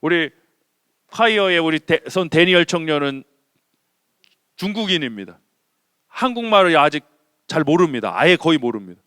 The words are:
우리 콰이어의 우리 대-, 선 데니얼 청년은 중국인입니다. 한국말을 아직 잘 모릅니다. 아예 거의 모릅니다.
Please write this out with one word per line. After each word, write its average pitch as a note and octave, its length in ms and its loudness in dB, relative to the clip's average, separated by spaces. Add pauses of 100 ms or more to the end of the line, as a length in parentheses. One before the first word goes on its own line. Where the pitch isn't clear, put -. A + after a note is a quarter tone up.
우리 D#3+ 300 -2 (760)
콰이어의 G#3 500 0
우리 D#3+ 220 0
대-, - 280 -2
선 F3 200 -4
데니얼 F3 380 4
청년은 D3 580 -4 (1300)
중국인입니다. D#3+ 800 -6 (720)
한국말을 A3+ 680 2
아직 D3 280 2 (420)
잘 D#3+ 180 -2
모릅니다. C#3+ 500 0
아예 D#3+ 220 4
거의 D#3+ 220 0
모릅니다. G#2+ 480 -8